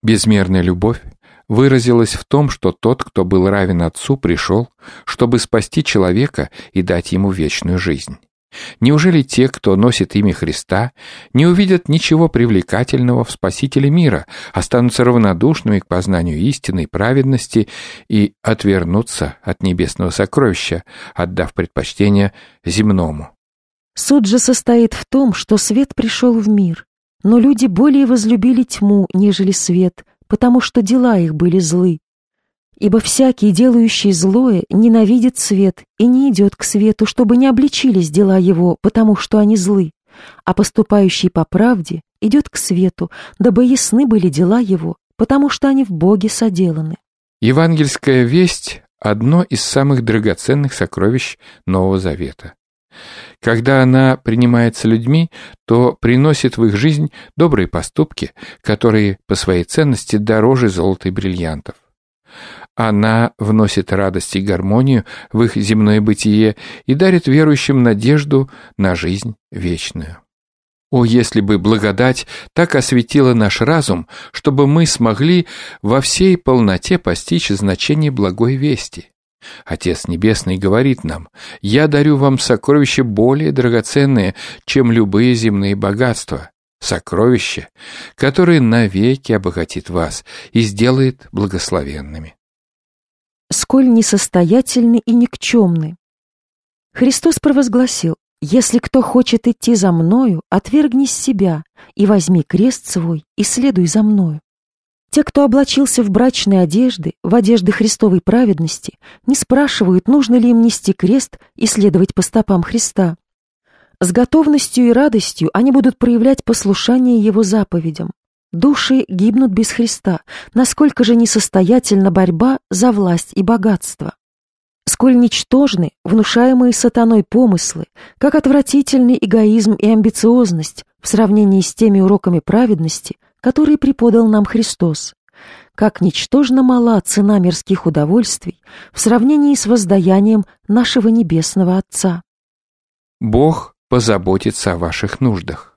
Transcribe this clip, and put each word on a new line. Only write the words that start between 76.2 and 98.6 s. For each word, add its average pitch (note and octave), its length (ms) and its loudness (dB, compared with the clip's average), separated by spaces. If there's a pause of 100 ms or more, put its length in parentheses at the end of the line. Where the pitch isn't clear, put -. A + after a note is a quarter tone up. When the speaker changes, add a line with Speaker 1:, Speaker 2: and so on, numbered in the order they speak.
Speaker 1:
полноте A#2+ 600 0
постичь - 500 -4
значение G#2 600 -2
благой A2+ 460 -2
вести. C3 540 -6 (560)
Отец D#2+ 420 -6
Небесный F#2 480 -2
говорит A2 480 0
нам: D#2 240 -10 (320)
"Я C3 280 0
дарю D3 280 2
вам C3+ 220 2
сокровища C#3 680 0
более B2+ 480 0
драгоценные, B2 840 0 (300)
чем B2+ 260 0
любые A2+ 440 2
земные G2+ 420 -2
богатства, G2+ 720 -4 (300)
сокровища, - 880 -2 (460)
которые E3 480 2
навеки A2+ 680 0
обогатит F2+ 580 -6
вас E2 340 -6 (280)
и A#2 100 2
сделает B2 680 -2
благословенными". D#2 1040 -8 (1160)
Speaker 2:
Сколь C4 400 0
несостоятельны A3+ 1120 0
и A#3 80 -2
никчемны. F3+ 840 -2 (1000)
Христос C#4 440 0
провозгласил: B3 760 0 (260)
"Если A3 380 0